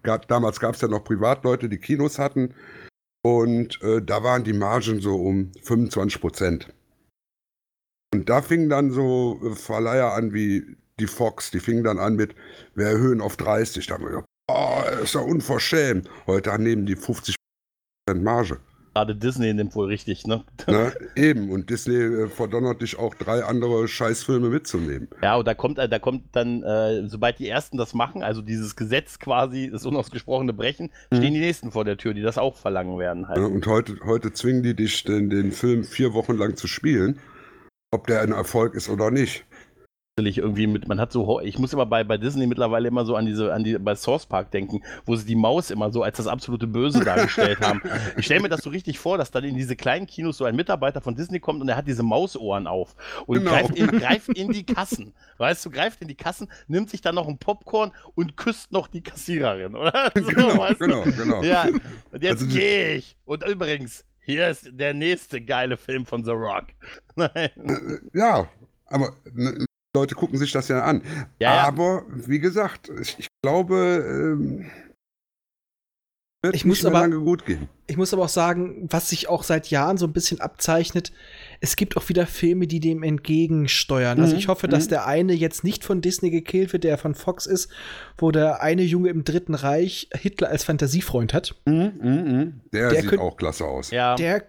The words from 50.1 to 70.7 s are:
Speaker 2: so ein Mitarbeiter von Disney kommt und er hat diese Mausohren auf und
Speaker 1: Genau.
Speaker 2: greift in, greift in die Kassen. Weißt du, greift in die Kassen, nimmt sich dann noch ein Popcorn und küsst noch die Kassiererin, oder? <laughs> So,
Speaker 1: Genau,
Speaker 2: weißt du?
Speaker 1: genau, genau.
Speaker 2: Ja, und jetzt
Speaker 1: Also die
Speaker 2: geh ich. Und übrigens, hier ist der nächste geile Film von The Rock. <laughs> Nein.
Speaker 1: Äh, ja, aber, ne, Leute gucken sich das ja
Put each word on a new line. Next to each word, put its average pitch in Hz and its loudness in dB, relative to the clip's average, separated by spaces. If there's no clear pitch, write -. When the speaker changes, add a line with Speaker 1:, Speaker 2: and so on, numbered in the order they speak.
Speaker 2:
so 131 -2
ein 113 0
Mitarbeiter 143 -2
von 120 -6
Disney 175 -6
kommt 156 -4
und 131 -2
er 117 0
hat 143 -4
diese 117 -2
Mausohren 113 0
auf 92 -4
und 123 2
Speaker 1:
Genau. 180 2
Speaker 2:
greift 156 4
in, 208 4
greift 214 2
in 202 -2
die 208 -4
Kassen. 185 -4
Weißt 147 0
du, 175 -8
greift 156 -4
in 170 -12
die 135 -12
Kassen, 180 -8
nimmt 190 -2
sich - -10
dann 170 -2
noch 165 -2
ein 143 -8
Popcorn 208 -2
und 165 -2
küsst - -6
noch 185 0
die 170 -12
Kassiererin, 107 -4
oder? 165 0
<laughs> - -4
So, 208 2
Speaker 1:
Genau, 240 6
Speaker 2:
weißt 196 2
du? 170 2
Speaker 1:
genau, 113 2
genau. - 0
Speaker 2:
Ja, 175 4
und 131 -8
jetzt 170 0
Speaker 1:
Also 131 -2
die 131 0
Speaker 2:
geh 190 2
ich. - -12
Und 151 -8
übrigens, 151 -4
hier 156 0
ist 151 -6
der 143 -2
nächste 156 -2
geile 127 -2
Film 131 -6
von 117 -6
The 117 -2
Rock. 107 -4
<laughs> - -20
Nein. 165 0
Speaker 1:
Äh, - -6
ja, 185 4
aber, 139 0
ne, 123 -4
Leute 139 2
gucken 135 -2
sich 143 0
das 135 -2
ja 127 2